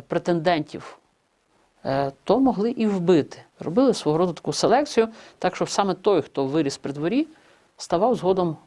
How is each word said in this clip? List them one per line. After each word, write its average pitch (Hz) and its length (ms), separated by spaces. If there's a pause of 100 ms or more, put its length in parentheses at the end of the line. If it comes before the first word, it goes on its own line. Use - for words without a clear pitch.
претендентів, 165 880 (840)
е, 139 280 (120)
то 214 160
могли 233 300
і 226 160
вбити. 180 520 (220)
Робили 220 340
свого 156 240
роду 180 140
таку - 200
селекцію, 226 560 (300)
так 180 180
що 170 100
саме 196 280
той, 190 280
хто - 240
виріс 139 300
при - 160
дворі, 185 340 (500)
ставав 214 380
згодом 175 420 (100)